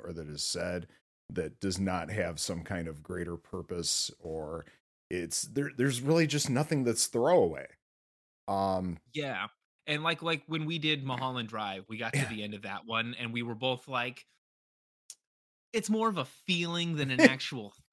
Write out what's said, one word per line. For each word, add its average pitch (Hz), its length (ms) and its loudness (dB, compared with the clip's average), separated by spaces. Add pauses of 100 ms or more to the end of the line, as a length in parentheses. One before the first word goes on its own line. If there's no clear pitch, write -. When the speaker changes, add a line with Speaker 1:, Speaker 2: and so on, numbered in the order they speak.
Speaker 1:
or 87 80 -8
that 80 160 -8
is 73 160 -6
said 87 420 -2 (440)
that 82 300 -4
does 95 180 -2
not 90 320 0
have 87 280 0
some 85 240 -4
kind 85 260 -4
of 78 140 -10
greater 87 340 -4
purpose, - 840 -4
or 80 480 -8 (420)
it's, 87 340 -2
there, 135 340 -2
there's 123 260 4
really 160 240 6
just 143 240 2
nothing 139 340 4
that's 117 220 4
throwaway. 117 600 6 (800)
Um, 95 520 2 (160)
Speaker 2:
Yeah. 127 320 -2 (400)
And 151 160 0
like, 165 200 0
like 160 240 0
when 156 200 -2
we 165 120 -2
did 151 240 2
Mulholland 127 460 -2
Drive, 101 400 -4
we 110 80 -8
got 113 160 -4
to 143 60 2
Speaker 1:
Yeah. 127 100 2
Speaker 2:
the 104 140 -6
end 104 120 -6
of 98 80 -10
that 101 220 -8
one 113 340 -2
and 117 140 -6
we 120 100 -2
were 117 120 -4
both 127 340 -2
like, 127 380 -4 (1500)
"It's 220 160 0
more 220 200 4
of 190 100 0
a 131 60 0
feeling 170 720 0
than 139 160 0
an 127 80 2
Speaker 1:
<laughs> - 0 -
Speaker 2:
actual 131 540 -4 (180)